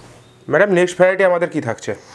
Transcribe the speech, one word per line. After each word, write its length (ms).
ম্যাডাম, 200
নেক্সট 260
ভ্যারাইটি 280
আমাদের 260
কি 100
থাকছে? 340